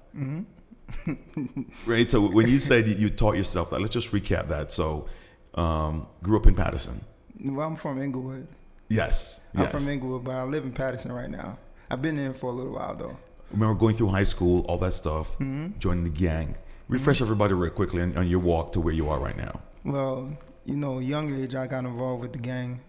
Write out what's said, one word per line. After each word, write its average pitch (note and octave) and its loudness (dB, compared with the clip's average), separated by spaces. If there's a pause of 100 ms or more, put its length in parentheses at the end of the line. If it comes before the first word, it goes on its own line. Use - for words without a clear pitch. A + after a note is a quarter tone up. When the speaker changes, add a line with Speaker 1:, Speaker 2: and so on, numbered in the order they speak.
(160)
Speaker 1:
Mm-hmm. D3 -6 (640)
<laughs> - -8
Speaker 2:
Right? A#2 4
So G#2 6
when A2 6
you C3 6
said A#2+ 6
you G#2 2
taught G#2 4
yourself F2+ -2
that, C2+ -2
let's G#2+ -2
just - -2
recap F#2 0
that. D2 -4
So, D#2 -2 (480)
um, D#2+ 0 (160)
grew G2+ 2
up - 8
in - 12
Paterson. - -2 (420)
Speaker 1:
Well, C#3 -4
I'm D#3+ -6
from C#3 -6
Inglewood. C3 -6 (420)
Speaker 2:
Yes, - 0 (140)
Speaker 1:
I'm F#2+ 2
Speaker 2:
yes. - 0
Speaker 1:
from C#3+ -2
Inglewood, B2+ -4
but C3 -6
I B2+ -4
live C#3 -4
in C3 -6
Paterson B2+ -4
right B2 -8
now. - -10 (320)
I've B2+ -4
been D#3 -2
there C3+ -4
for B2+ -6
a - -4
little B2+ -6
while, - -6
though. - -10 (340)
Speaker 2:
Remember A2 4
going A2 6
through A2 2
high F#2+ 4
school, F2+ 4
all F2 0
that F#2 0
stuff, D#2 -2
Speaker 1:
Mm-hmm. D3 -6
Speaker 2:
joining F2 2
the E2+ 0
gang. D#2 0 (320)
Refresh C3 4
Speaker 1:
Mm-hmm. C3 2
Speaker 2:
everybody G#2 4
real F2 2
quickly F2 0
on, F2 0
on F2+ 2
your F2+ 4
walk E2 2
to F2+ 0
where E2 2
you D#2 0
are D2+ 0
right - -4
now. - -8 (240)
Speaker 1:
Well, C3+ -4 (280)
you C#3+ -4
know, C#3 -4
young C#3+ -4
age, C3 -4
I C3 -4
got B2+ -4
involved B2 -4
with B2 -10
the C#3 -8
gang. B2 -6